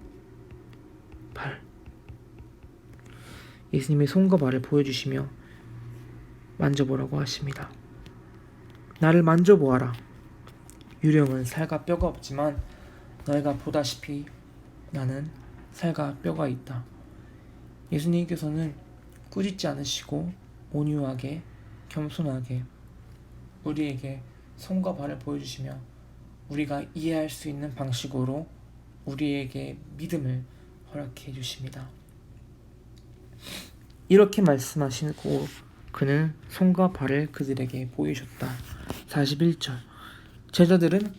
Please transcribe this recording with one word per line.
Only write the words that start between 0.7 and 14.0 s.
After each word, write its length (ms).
발, 260
예수님의 340
손과 300
발을 240
보여주시며 680
만져보라고 600
하십니다. 500
"나를 240
만져보아라." 840
"유령은 420
살과 400
뼈가 220
없지만 520
너희가 320
보다시피 680